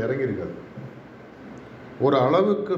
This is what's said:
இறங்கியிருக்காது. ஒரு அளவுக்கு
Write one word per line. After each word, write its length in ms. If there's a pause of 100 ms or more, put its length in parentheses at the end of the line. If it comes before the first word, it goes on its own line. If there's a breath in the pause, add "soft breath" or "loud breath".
இறங்கியிருக்காது. 520 (1500)
ஒரு 200
அளவுக்கு 520